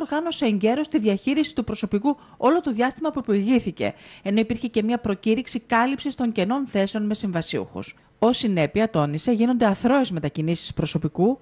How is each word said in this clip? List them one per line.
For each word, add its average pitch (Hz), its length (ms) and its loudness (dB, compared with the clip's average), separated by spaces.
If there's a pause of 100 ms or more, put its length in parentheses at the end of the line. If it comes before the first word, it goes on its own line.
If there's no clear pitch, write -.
οργάνωσε 320 440 -2
εγκαίρως 220 420 2
τη 311 120 0
διαχείριση 220 560 0
του 247 80 -2
προσωπικού 214 540 -2 (200)
όλο 311 240 2
το 277 100 -2
διάστημα 262 400 -2
που 285 100 -4
προηγήθηκε, 202 720 0 (300)
ενώ 202 160 2
υπήρχε 226 280 -2
και 220 160 0
μια 233 140 0
προκήρυξη 220 640 -2
κάλυψης 254 560 0
των 240 160 -2
κενών 226 360 -2
θέσεων 208 380 -2
με 208 80 -2
συμβασιούχους. 165 840 -4 (220)
Ως 240 180 4
συνέπεια, 202 520 2
τόνισε, 151 420 0
γίνονται 240 340 2
αθρώες 240 460 2
μετακινήσεις 160 600 -2
προσωπικού, 170 680 0